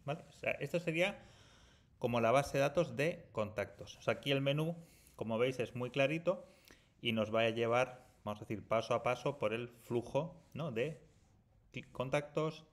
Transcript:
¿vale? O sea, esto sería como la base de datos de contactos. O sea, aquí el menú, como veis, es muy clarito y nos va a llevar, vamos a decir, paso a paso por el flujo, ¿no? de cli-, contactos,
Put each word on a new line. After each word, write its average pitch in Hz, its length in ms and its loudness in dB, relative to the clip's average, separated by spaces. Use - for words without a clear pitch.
¿vale? 151 240 -4
O - 60 -20
sea, - 180 -4
esto 147 300 -2
sería 170 360 0
como 120 220 0
la 113 120 6
base 139 260 4
de 139 40 4
datos 143 360 0
de 160 340 -2
contactos. - 680 -6
O - 20 -20
sea, 117 140 2
aquí - 160 -2
el 139 100 2
menú, 151 340 0
como 110 220 -2
veis, 127 240 2
es 110 160 -4
muy 120 140 -4
clarito 160 540 0
y 120 120 0
nos 107 200 0
va 113 100 4
a 113 80 4
llevar, 117 540 2
vamos 104 160 -6
a - 20 -12
decir, 104 240 -8
paso 117 280 2
a 113 60 2
paso 127 380 -2
por 107 140 2
el 120 160 -6
flujo, - 720 -4
¿no? 147 200 -6
de 135 260 -2
cli-, - 180 -12
contactos, 147 840 -2